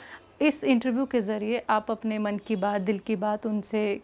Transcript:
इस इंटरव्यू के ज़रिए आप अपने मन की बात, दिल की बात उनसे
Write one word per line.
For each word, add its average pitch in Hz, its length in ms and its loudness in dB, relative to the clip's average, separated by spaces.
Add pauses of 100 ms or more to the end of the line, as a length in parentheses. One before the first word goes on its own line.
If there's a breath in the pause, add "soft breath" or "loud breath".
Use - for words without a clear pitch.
(420 loud breath)
इस 294 220 2
इंटरव्यू 254 420 4
के 247 140 0
ज़रिए 214 500 -2
आप 214 200 2
अपने 220 280 -2
मन 208 200 0
की 214 180 -2
बात, 202 240 0
दिल 196 180 0
की 214 180 -2
बात 208 300 -2
उनसे 214 580 0